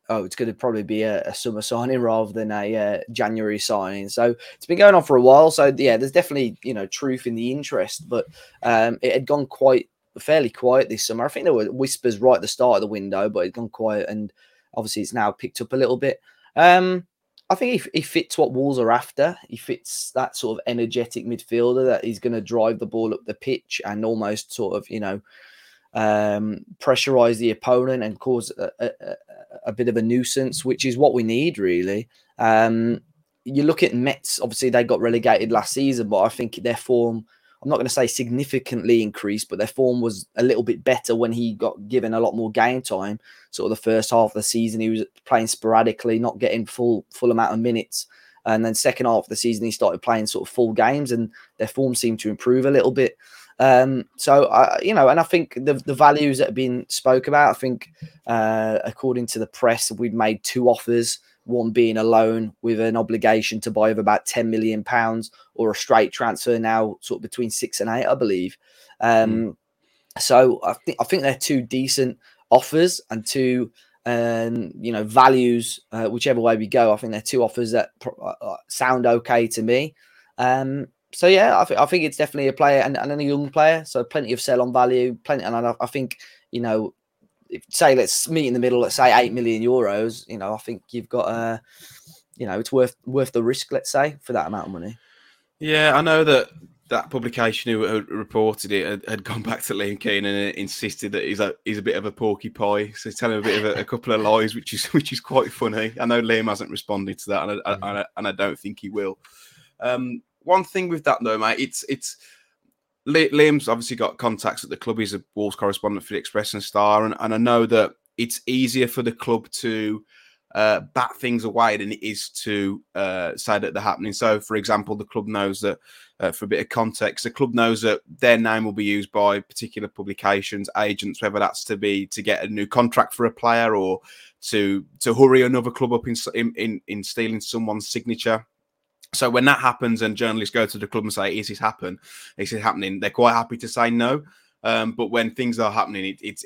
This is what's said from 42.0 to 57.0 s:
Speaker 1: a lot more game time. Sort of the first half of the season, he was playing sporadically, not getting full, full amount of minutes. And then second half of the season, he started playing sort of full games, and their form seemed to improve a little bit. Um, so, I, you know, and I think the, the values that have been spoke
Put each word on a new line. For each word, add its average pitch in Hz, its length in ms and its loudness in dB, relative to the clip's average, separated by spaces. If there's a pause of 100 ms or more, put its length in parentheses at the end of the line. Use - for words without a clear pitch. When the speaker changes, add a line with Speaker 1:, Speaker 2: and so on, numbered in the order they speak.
Speaker 1:
a 113 60 -2
lot 110 160 0
more 110 160 -4
game 123 300 0
time. 101 360 -6 (320)
Sort 98 200 -4
of 110 60 -2
the - 60 -18
first 110 280 0
half 113 200 4
of - 40 -20
the 107 80 -4
season, 113 380 -2
he 110 100 0
was 110 140 -2 (200)
playing 113 240 0
sporadically, 113 720 0
not 117 180 -4
getting 113 280 -2
full, 117 440 -2
full 120 220 0
amount 113 200 2
of 110 60 -2
minutes. 113 480 -2 (400)
And 110 180 0
then 113 100 -2
second 127 320 0
half 113 180 2
of - 40 -20
the 107 80 -8
season, 113 300 -2
he 110 60 -2
started 92 280 0
playing 110 280 0
sort - 200 -8
of - 60 -18
full 117 180 2
games, 123 400 2
and 117 180 -2 (280)
their 110 100 -2
form 131 280 -2
seemed 113 240 -2
to 107 100 -4
improve 127 340 2
a 139 60 4
little 135 220 4
bit. 131 260 0 (400)
Um, 131 480 6 (100)
so, 139 300 6
I, - 340 6
you 220 140 0
know, 139 140 6
and 156 120 6
I 165 40 2
think - 320 0
the, 139 180 0
the 135 200 -6
values 147 440 6
that 135 80 2
have 107 80 -6
been 123 340 -2
spoke 131 400 2